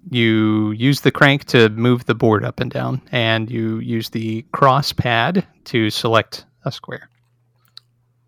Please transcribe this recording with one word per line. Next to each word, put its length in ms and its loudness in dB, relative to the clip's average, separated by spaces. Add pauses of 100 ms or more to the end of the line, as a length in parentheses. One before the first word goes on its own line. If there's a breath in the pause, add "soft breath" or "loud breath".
(100)
you 600 2
use 300 0
the 100 2
crank 340 2
to 220 6
move 380 0
the 100 0
board 280 2
up 140 -8
and 140 -6
down, 280 -6 (120)
and 360 0
you 300 -4
use 320 -6
the 420 -8
cross 400 2
pad 540 0 (200)
to 240 0
select 540 -2 (200)
a 80 -6
square. 360 -16 (1200)